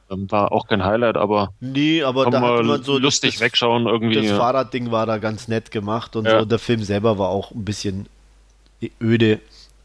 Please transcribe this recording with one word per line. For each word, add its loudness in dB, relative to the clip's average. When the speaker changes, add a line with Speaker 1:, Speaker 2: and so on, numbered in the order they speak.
Speaker 1:
Ähm, -6
war 2
auch 0
kein 0
Highlight, 0
aber -2
Speaker 2:
Nee, 0
aber 0
Speaker 1:
kann 4
Speaker 2:
da 2
hatte 2
Speaker 1:
man 2
Speaker 2:
man 0
so 0
Speaker 1:
lustig 0
Speaker 2:
das, -10
Speaker 1:
wegschauen 2
irgendwie, 0
Speaker 2:
das 2
Speaker 1:
ja. 2
Speaker 2:
Fahrradding -2
war 0
da -2
ganz -6
nett -4
gemacht -6
und -2
Speaker 1:
Ja. 6
Speaker 2:
so. -2
Der 0
Film -2
selber 0
war 0
auch -4
ein -10
bisschen -6
öde, 4